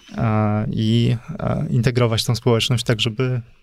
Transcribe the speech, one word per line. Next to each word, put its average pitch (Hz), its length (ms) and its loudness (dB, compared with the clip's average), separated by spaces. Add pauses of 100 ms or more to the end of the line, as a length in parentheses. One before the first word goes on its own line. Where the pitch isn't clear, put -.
(180)
e, 107 540 0
i, 117 460 2 (220)
e, 139 300 -2
integrować 120 540 2
tą 120 120 0
społeczność 117 480 0
tak, 113 180 0
żeby 123 400 -2 (220)